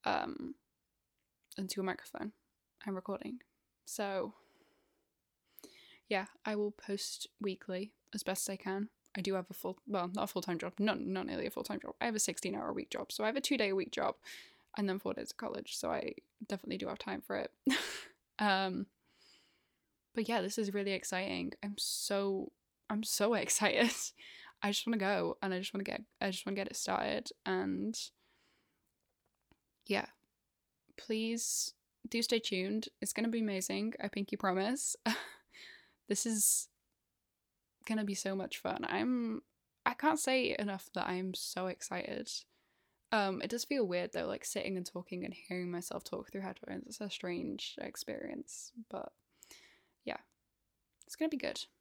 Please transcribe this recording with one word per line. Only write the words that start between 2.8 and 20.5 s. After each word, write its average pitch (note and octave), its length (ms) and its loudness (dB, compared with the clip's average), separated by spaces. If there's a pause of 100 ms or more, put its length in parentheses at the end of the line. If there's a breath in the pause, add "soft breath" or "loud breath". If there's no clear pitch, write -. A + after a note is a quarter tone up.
and G3 80 -2
recording. G3+ 460 -6 (440)
So, - 500 -2 (1700 loud breath)
yeah, G3 180 2 (180)
I G#3+ 100 0
will G#3 160 2
post - 560 -6 (140)
weekly F#3+ 520 -4 (220)
as G#3 80 -6
best - 260 0
I F#3+ 80 -2
can. G3 320 -2 (280)
I G3 40 -2
do F#3+ 140 2
have F#3 160 -2
a F#3+ 40 -10
full, F#3 320 -6
well, F3+ 280 0
not G#3+ 100 2
a G3+ 40 0
full-time F3 300 0
job, - 200 -4
not, G#3 220 4
not F#3 260 -2
nearly - 200 -2
a - 40 0
full-time - 300 -4
job. - 200 -10
I - 60 2
have A3+ 80 0
a G#3 60 0
sixteen-hour-a-week - 680 -2
job, - 220 -4
so G#3+ 120 -2
I - 20 4
have A3 100 2
a C4+ 40 2
two-day-a-week G#3 500 2
job - 240 2 (640 loud breath)
and G3+ 100 2
then F#3+ 100 0
four G3 140 -2
days - 200 -6
of - 40 -12
college, - 400 -6
so - 140 0
I - 240 -2 (320)
definitely F#3+ 320 -4
do G3 100 -2
have - 100 -4
time G3 220 -4
for G3 160 -4
it. - 140 -2 (180)
<laughs> C4 80 6 (640 loud breath)
Um, F#3+ 480 4 (1300 soft breath)
but A3+ 140 2
yeah, A3+ 120 4
this F#3+ 180 0